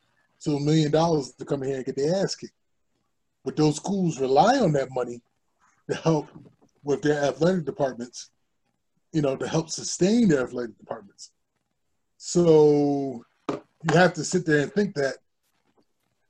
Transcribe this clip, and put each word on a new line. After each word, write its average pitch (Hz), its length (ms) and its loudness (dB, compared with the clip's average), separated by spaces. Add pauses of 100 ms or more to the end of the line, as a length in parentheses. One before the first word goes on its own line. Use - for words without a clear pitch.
(400)
to 147 160 -4
a 139 40 -2
million 151 300 2
dollars 156 420 0
to - 120 -16
come 139 180 -6
here 135 140 -6
and 127 80 -8
get 135 120 -8
their 262 260 -2
ass - 120 -4
kicked. - 180 -18 (920)
But 131 120 -8
those 151 200 2
schools 180 440 -4
rely 151 380 4
on 180 140 2
that 131 200 -2
money 123 280 -6 (680)
to 139 80 -4
help 160 320 0 (560)
with 139 180 -2
their 147 220 0
athletic 156 400 0
departments, 123 640 -6 (800)
you 156 80 0
know, 135 160 0
to 127 120 -6
help 165 200 -2
sustain 208 600 0
their 139 160 4
athletic 120 340 -10
departments. - 540 -16 (840)
So 147 1080 2 (260)
you - 440 -6
have 175 200 6
to 151 80 -8
sit 180 240 -4
there 151 140 2
and 139 120 -4
think 202 220 -2
that 135 220 -2 (1120)